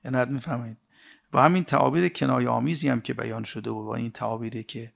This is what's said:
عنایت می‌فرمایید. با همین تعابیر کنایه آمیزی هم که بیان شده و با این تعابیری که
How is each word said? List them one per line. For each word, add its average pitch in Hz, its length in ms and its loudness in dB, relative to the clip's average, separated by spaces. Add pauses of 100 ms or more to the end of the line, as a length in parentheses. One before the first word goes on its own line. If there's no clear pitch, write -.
عنایت 127 240 2
می‌فرمایید. 123 480 -6 (560)
با - 100 6
همین 175 220 6
تعابیر 139 440 4
کنایه 127 400 0
آمیزی 139 400 0
هم 120 120 0
که 117 140 -6
بیان 113 300 -6
شده 113 260 -8
و 107 140 -6
با 110 120 -6
این 117 140 -4
تعابیری 113 540 -6
که 117 320 -12